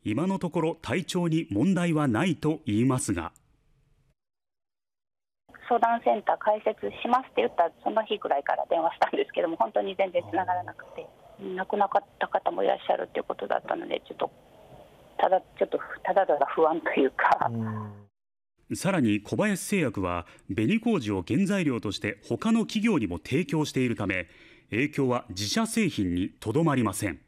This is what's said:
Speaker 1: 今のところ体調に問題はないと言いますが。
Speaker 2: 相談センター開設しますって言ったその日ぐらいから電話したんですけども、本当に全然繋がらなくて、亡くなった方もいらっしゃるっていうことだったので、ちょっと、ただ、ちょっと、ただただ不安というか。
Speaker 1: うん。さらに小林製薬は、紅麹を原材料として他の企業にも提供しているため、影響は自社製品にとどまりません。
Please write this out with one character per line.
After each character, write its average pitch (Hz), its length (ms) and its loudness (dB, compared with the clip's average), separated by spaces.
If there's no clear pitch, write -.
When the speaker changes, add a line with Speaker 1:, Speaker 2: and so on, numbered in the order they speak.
Speaker 1:
今 107 200 -2
の 190 140 -2
と 180 100 -4
こ 175 120 -2
ろ 160 140 0
体 - 300 -4
調 175 220 -2
に 160 240 0
問 131 220 4
題 175 200 2
は 151 140 2
な 120 180 2
い 170 120 0
と 156 280 0
言 104 140 0
い 120 60 4
ま 131 140 4
す - 140 -2
が。 82 200 -4
Speaker 2:
相 240 120 2
談 233 240 2
セ 233 100 4
ン 214 100 -2
タ - 100 0
ー 170 60 -2
開 214 240 0
設 220 160 -2
し - 60 -4
ま 247 160 2
す - 40 -16
っ - 80 -20
て - 60 2
言 240 60 2
っ - 80 -4
た 170 160 2
そ 202 60 0
の 214 160 0
日 208 120 -4
ぐ 175 120 -6
ら 143 80 2
い 143 60 -4
か - 120 0
ら - 140 -4
電 170 120 2
話 165 140 0
し - 40 -20
た - 100 2
ん - 20 -6
で - 140 0
す - 80 -20
け - 80 0
ど 170 80 0
も、 165 80 -6
本 220 160 0
当 208 80 2
に 196 140 -4
全 190 160 0
然 175 180 0
繋 190 160 -2
が 180 80 0
ら 180 100 -2
な 170 100 -12
く - 120 -18
て、 165 120 -12
亡 190 260 -6
く 208 120 -4
な 202 80 4
っ - 40 -2
た - 80 -2
方 - 240 0
も - 120 -2
い - 40 4
ら - 80 4
っ - 20 -10
し - 40 -12
ゃ - 60 2
る - 120 -4
っ - 20 -20
て - 80 -4
い - 20 -4
う - 20 -4
こ - 100 -6
と - 140 -8
だ 62 100 2
っ - 80 0
た - 100 -2
の - 120 -8
で、 - 180 -6
ち - 60 -16
ょ - 20 -10
っ - 40 -16
と、 - 140 -4
た - 120 2
だ、 185 120 2
ち - 220 -4
ょ - 20 2
っ - 40 -12
と、 - 100 -2
た 185 100 -2
だ 185 140 4
た 151 100 4
だ 139 100 4
不 160 200 4
安 165 140 0
と - 80 -2
い 135 60 6
う 131 60 2
か。 - 380 2
Speaker 1:
う 110 1200 -10
ん。 - 20 -6
さ 180 160 -2
ら 185 80 2
に 104 220 2
小 - 160 -4
林 196 260 0
製 202 160 0
薬 117 220 -2
は、 87 260 -2
紅 120 260 2
麹 170 320 0
を 95 140 0
原 165 200 2
材 185 180 0
料 127 160 0
と 104 120 -4
し - 80 -6
て - 280 -6
他 170 240 0
の 226 140 4
企 208 200 -2
業 208 140 4
に 107 80 0
も 85 100 -4
提 165 280 -2
供 151 200 -2
し - 60 -8
て - 80 -2
い 123 100 2
る 113 60 0
た 107 100 -4
め、 92 220 -2
影 131 200 0
響 143 200 0
は 120 200 -2
自 98 180 -6
社 220 180 0
製 220 240 0
品 92 240 -2
に 90 160 0
と 107 100 -4
ど 147 120 2
ま 151 120 4
り 127 80 2
ま 101 100 0
せ 101 140 -4
ん。 80 200 -6